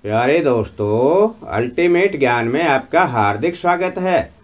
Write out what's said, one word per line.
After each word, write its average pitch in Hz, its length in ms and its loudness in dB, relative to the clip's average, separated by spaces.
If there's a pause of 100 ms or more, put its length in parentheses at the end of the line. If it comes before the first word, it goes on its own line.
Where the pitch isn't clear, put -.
प्यारे 120 360 0
दोस्तों, 127 1080 0
Ultimate 175 720 0
ज्ञान 120 280 2
में 143 160 0
आपका 151 400 0
हार्दिक 117 520 0
स्वागत 185 420 -2
है। 180 340 -2 (120)